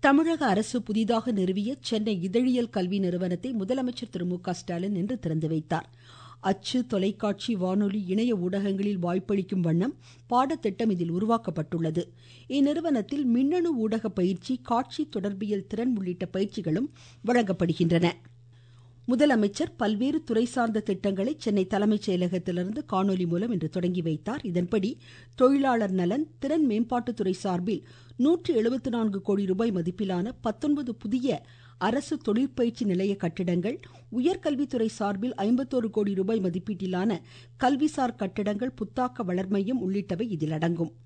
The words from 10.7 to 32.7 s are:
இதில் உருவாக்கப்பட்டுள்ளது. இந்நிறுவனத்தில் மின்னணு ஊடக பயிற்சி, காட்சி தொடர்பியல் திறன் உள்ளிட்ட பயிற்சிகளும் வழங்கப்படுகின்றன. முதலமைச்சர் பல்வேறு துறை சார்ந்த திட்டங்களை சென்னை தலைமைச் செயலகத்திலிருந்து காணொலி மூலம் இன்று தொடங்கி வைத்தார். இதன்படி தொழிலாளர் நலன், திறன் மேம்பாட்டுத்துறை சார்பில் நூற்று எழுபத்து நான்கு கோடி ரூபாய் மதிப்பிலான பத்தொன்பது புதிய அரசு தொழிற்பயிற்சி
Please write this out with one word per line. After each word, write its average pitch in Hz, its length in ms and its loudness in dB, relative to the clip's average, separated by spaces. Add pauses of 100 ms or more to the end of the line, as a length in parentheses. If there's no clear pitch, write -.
இதில் 170 220 -2
உருவாக்கப்பட்டுள்ளது. 170 880 -2 (520)
இந்நிறுவனத்தில் 285 760 0
மின்னணு 330 380 2 (140)
ஊடக 220 340 -2
பயிற்சி, 190 360 0 (140)
காட்சி 254 360 0 (100)
தொடர்பியல் 202 580 -4
திறன் 233 240 0
உள்ளிட்ட 180 300 -4 (100)
பயிற்சிகளும் 196 520 -2 (380)
வழங்கப்படுகின்றன. 175 840 4 (1000)
முதலமைச்சர் 247 680 2
பல்வேறு 240 500 0
துறை 226 180 0
சார்ந்த 233 420 -2
திட்டங்களை 196 500 -2
சென்னை 208 260 0 (100)
தலைமைச் 208 340 2
செயலகத்திலிருந்து 180 760 -2 (120)
காணொலி 190 340 2
மூலம் 175 260 -2
இன்று 165 160 -2
தொடங்கி 180 320 -2
வைத்தார். 165 480 -4
இதன்படி 180 400 0 (500)
தொழிலாளர் 254 600 4
நலன், 208 260 0 (140)
திறன் 302 300 2
மேம்பாட்டுத்துறை 226 760 0
சார்பில் 185 420 -2 (380)
நூற்று 339 320 2
எழுபத்து 240 340 2
நான்கு 220 320 0
கோடி 202 240 2
ரூபாய் 190 320 2
மதிப்பிலான 185 640 -2
பத்தொன்பது 277 540 0
புதிய 240 420 -2 (500)
அரசு 277 300 -2
தொழிற்பயிற்சி 233 680 0